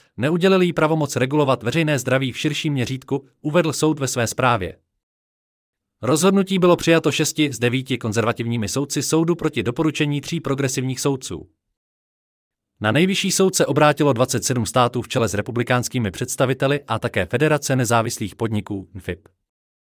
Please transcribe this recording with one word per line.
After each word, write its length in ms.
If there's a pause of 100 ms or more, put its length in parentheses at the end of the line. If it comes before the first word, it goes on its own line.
(180)
neudělil 440
jí 120
pravomoc 420
regulovat 480
veřejné 360
zdraví 320
v 60
širším 360
měřítku, 520 (160)
uvedl 320
soud 260
ve 80
své 200
zprávě. 500 (1200)
Rozhodnutí 580
bylo 160
přijato 360
šesti 420
z 60
devíti 380
konzervativními 720
soudci 340
soudu 320
proti 280
doporučení 580
tří 180
progresivních 600
soudců. 500 (1300)
Na 100
nejvyšší 400
soud 240
se 100
obrátilo 480
dvacet 300
sedm 220
států 360
v 60
čele 220
s 40
republikánskými 800
představiteli 760
a 120
také 260
Federace 500
nezávislých 600
podniků, 580
nfip. 340 (640)